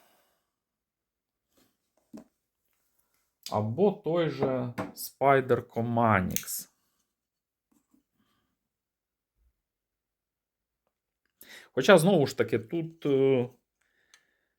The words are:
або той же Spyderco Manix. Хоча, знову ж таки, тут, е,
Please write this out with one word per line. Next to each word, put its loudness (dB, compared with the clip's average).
або -2
той -4
же -6
Spyderco 0
Manix. 0
Хоча, 4
знову 4
ж -8
таки, 0
тут, -10
е, 2